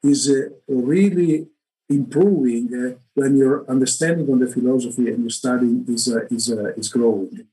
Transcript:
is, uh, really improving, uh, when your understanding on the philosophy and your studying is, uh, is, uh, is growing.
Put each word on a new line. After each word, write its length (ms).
is, 260
uh, 200
really 800
improving, 760
uh, 80
when 220
your 200
understanding 580
on 80
the 160
philosophy 540
and 140
your 180
studying 420
is, 140
uh, 180
is, 140
uh, 300
is 80
growing. 640